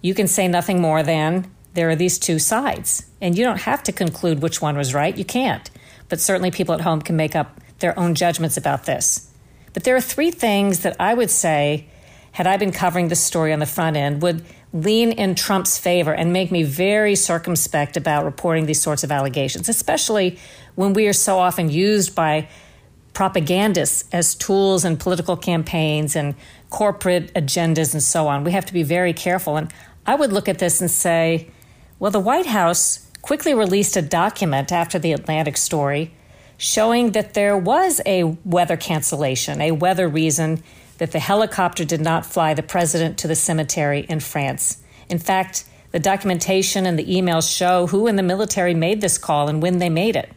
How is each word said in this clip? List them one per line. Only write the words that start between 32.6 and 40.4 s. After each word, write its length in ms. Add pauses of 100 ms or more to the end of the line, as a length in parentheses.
quickly 320
released 440
a 40
document 720
after 280
the 140
Atlantic 440
story 560 (440)
showing 540
that 220
there 240
was 480
a 180
weather 540
cancellation, 840
a 100
weather 360
reason 540 (360)